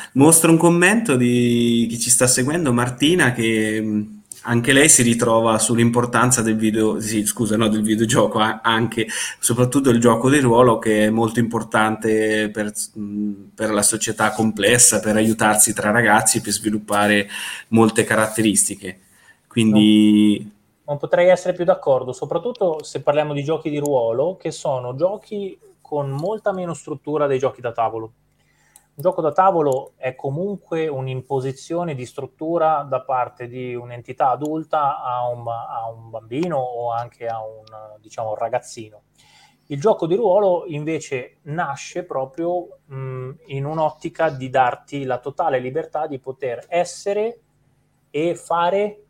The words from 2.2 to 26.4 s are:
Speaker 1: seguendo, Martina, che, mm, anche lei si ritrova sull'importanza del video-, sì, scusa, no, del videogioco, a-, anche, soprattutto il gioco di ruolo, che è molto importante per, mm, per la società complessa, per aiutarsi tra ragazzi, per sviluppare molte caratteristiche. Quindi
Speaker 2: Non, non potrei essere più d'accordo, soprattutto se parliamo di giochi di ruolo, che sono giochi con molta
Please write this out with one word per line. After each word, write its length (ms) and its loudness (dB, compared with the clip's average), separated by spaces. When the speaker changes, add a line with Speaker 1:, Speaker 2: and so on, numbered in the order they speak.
Speaker 1:
seguendo, 460 0
Martina, 600 2
che, 480 0
mm, 220 -2
anche 280 2
lei 160 6
si 140 6
ritrova 580 2
sull'importanza 800 2
del 140 2
video-, 440 0
sì, 240 -2
scusa, 320 -2
no, 120 2
del 140 0
videogioco, 580 2
a-, 220 -2
anche, 440 0
soprattutto 520 2
il 100 4
gioco 280 4
di 120 4
ruolo, 400 4
che 260 2
è 40 2
molto 280 0
importante 1120 0
per, 220 -6
mm, 340 -4
per 160 -4
la 120 0
società 500 0
complessa, 680 2
per 160 0
aiutarsi 580 2
tra 200 -2
ragazzi, 480 2
per 120 -6
sviluppare 760 0
molte 340 4
caratteristiche. 960 0
Quindi 960 6
Speaker 2:
Non, 100 -16
non 120 -6
potrei 300 2
essere 260 2
più 100 -4
d'accordo, 480 0
soprattutto 680 -4
se 180 -10
parliamo 320 0
di 120 -4
giochi 260 -4
di 80 -4
ruolo, 580 0
che 140 -8
sono 460 -6
giochi 600 -4
con 300 -6
molta 420 -4